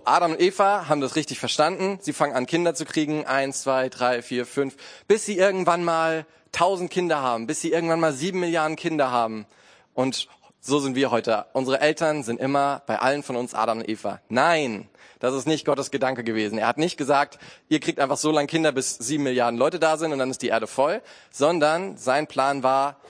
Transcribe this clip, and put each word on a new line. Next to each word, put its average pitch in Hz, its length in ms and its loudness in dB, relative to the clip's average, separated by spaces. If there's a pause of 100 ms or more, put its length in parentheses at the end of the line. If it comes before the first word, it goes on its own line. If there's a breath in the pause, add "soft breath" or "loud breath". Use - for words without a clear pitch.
Adam 165 260 4
und 160 100 -2
Eva 196 460 2
haben 147 140 2
das 131 140 -2
richtig 143 240 -4
verstanden. 180 600 0
Sie 147 120 -6
fangen 143 200 0
an, 127 140 0
Kinder 170 260 2
zu 156 120 -8
kriegen. 151 400 -2
Eins, 135 380 -2
zwei, 131 260 2
drei, 123 320 0
vier, 123 240 -4
fünf. 135 320 -4 (300 loud breath)
Bis 214 180 4
sie 208 120 -4
irgendwann 180 460 2
mal 160 420 0 (280 soft breath)
tausend 180 360 0
Kinder 165 320 0
haben. 117 240 0
Bis 151 160 -4
sie 165 100 -2
irgendwann 165 280 2
mal 160 140 2
sieben 180 260 -4
Milliarden 165 380 0
Kinder 147 340 0
haben. 113 340 0 (480 soft breath)
Und 131 360 -2 (380 soft breath)
so 143 120 2
sind 135 160 -2
wir 131 160 2
heute. 110 420 0
Unsere 131 260 0
Eltern 151 440 0
sind 117 160 -4
immer 139 480 0
bei 107 120 -2
allen 139 240 0
von 127 120 -6
uns 123 180 -6
Adam 113 260 0
und 110 100 -6
Eva. 104 380 -6
Nein, 131 600 0 (300 loud breath)
das 127 140 0
ist 135 140 -4
nicht 156 180 0
Gottes 139 260 0
Gedanke 131 320 -2
gewesen. 110 340 -2
Er 110 100 0
hat 120 100 0
nicht 170 200 -2
gesagt, 143 420 0 (300 loud breath)
„Ihr 151 100 2
kriegt - 200 -4
einfach 135 180 0
so 156 140 0
lange 147 160 2
Kinder, 160 240 2
bis 131 240 -4
sieben 143 280 -4
Milliarden 120 340 0
Leute 156 220 2
da 160 180 2
sind 156 140 -4
und 135 80 -2
dann 131 100 -2
ist 127 120 -8
die 123 80 -2
Erde 113 180 0
voll“, 151 340 -2 (300 loud breath)
sondern 160 680 0
sein 143 300 0
Plan 139 360 0
war 135 340 2 (120 loud breath)